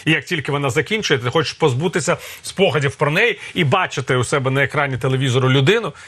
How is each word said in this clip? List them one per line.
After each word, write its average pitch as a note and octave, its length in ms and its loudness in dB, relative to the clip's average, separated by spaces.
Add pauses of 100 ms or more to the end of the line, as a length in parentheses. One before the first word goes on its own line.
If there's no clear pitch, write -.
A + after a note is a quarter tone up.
І D#3 60 2
як D#3 140 0
тільки D3+ 260 -6
вона C#3+ 180 -2
закінчується, D3 580 -2
ти A#2 40 0
хочеш D#3+ 220 0
позбутися D#3+ 640 0 (240)
спогадів D3+ 540 0
про D3 160 0
неї G3+ 280 0 (140)
і F3+ 100 0
бачити C#3+ 520 0
у B2 80 2
себе C3+ 280 0
на C3+ 120 2
екрані C#3 340 -2
телевізору C3 520 0
людину, D3 440 4 (140)